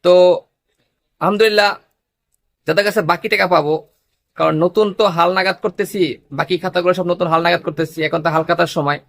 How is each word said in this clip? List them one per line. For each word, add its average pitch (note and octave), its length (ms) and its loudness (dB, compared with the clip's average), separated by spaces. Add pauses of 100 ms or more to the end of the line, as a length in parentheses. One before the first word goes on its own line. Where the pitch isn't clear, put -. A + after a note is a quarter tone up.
তো F3+ 80 6 (1080)
আলহামদুলিল্লাহ, G#3 500 2 (960)
যাদের F3 220 0
কাছে G#3 120 0 (100)
বাকি F3 220 -2
টাকা G3 220 0
পাবো, D#3 200 2 (640)
কারণ D#3+ 160 0 (100)
নতুন G3+ 220 0 (120)
তো G#3+ 60 2 (120)
হাল E3+ 200 2
নাগাদ F#3+ 280 -2
করতেছি, F#3+ 360 -6 (380)
বাকি D#3 240 -2
খাতাগুলো F3+ 360 -2
সব F3 140 -4
নতুন F3 200 -2
হাল E3 140 2
নাগাদ E3+ 200 0
করতেছি, D#3+ 400 -6
এখন D#3+ 180 -2
তো E3+ 100 0
হাল D#3+ 140 0
খাতার E3+ 280 0
সময়। D3 220 -2 (100)